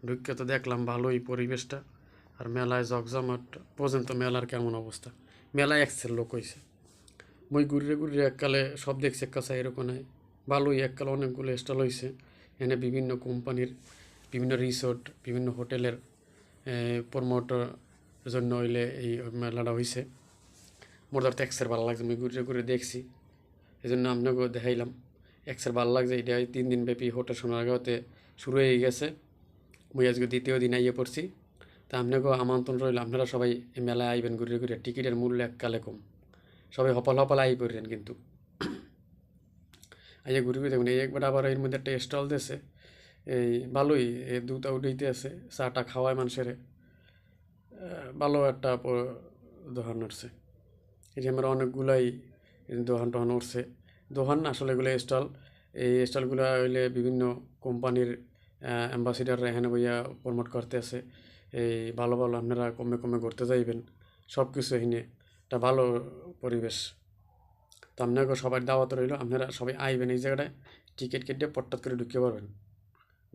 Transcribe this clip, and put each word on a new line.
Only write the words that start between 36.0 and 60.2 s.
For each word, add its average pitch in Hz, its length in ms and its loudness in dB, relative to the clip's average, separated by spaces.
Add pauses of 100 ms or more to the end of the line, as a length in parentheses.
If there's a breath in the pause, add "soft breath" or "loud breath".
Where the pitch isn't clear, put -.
সবাই 131 200 4
হপাল 123 260 4
হপাল 139 200 6
আই 131 180 4
পড়বেন 117 300 -4
কিন্তু। 110 260 -8 (2000 loud breath)
আইয়া 131 160 2
ঘুরে 127 180 0
ঘুরে 143 120 -2
দেখুন, 123 180 4
এই 127 100 4
একবার 135 260 -2
আবার 135 220 4
এর 135 120 2
মধ্যে 135 200 -2
একটা 131 200 -4
স্টল 139 300 -4
দিয়েছে, 143 260 -2 (720 loud breath)
এই 123 240 2 (160)
ভালোই, 139 380 4 (180)
এ 127 180 -4
দুধ 127 260 -6
উঠাইতে 135 420 -2
আছে, 131 220 -4 (200)
চাটা 127 320 -2
খাওয়ায় 131 340 0
মানুষের, 123 320 -2 (1200 soft breath)
আহ, 170 460 -12
ভালো 147 200 4 (100)
একটা 135 280 0
প-, 123 380 -2 (600)
দোকান 113 280 -4
উঠছে। 110 240 -10 (880)
এই 135 60 -6
যে 127 60 0
আমরা 131 200 2
অনেকগুলাই 131 560 2 (760 soft breath)
দোকান 120 300 2
টোহান 120 200 0
উঠছে, 123 300 -2 (520 soft breath)
দোকান 139 280 2
না 156 100 0
আসলে 131 220 -2
এগুলো 131 260 2
স্টল। 131 260 0 (480 loud breath)
এই 123 200 2 (140)
স্টলগুলো 131 360 0 (200)
হইলে 127 260 2
বিভিন্ন 127 340 2 (380)
কোম্পানির, 123 540 0
আহ, 120 760 -6
অ্যাম্বাসেডাররা 123 600 0
এখানে 120 200 0
বইয়া 120 260 2 (280)